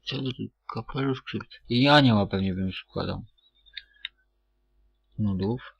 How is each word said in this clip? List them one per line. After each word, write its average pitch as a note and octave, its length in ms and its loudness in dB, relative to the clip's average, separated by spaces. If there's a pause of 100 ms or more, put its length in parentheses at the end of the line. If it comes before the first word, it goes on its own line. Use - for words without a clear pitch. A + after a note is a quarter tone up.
Co C3+ 100 -6
to C3+ 80 -6
tu? B2+ 200 -6 (300)
Kapelusz, C3+ 480 -4
klepsydra. - 480 -12
I B2 180 4
anioła B2 400 6
pewnie F#2+ 260 -2
bym F#2+ 200 -4
składał. F#2+ 520 -8 (1900)
Nudów. G2+ 640 -4